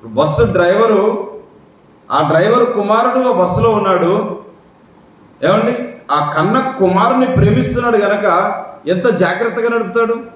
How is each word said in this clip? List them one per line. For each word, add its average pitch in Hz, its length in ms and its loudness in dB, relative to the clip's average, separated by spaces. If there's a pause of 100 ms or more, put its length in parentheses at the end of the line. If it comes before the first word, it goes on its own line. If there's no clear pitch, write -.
బస్సు 143 340 0
డ్రైవరు, 202 880 0 (800)
ఆ 151 160 0
డ్రైవర్ 214 440 2
కుమారుడు 233 560 0
ఆ 226 40 0
బస్సులో 185 380 2
ఉన్నాడు. 190 680 0 (1040)
ఏమండి, 220 280 2 (400)
ఆ 151 240 -2
కన్న 220 420 0
కుమారుని 240 480 2
ప్రేమిస్తున్నాడు 226 680 2
గనక 202 580 0 (320)
ఎంత 180 220 0
జాగ్రత్తగా 226 600 0
నడుపుతాడు. 226 520 -2 (160)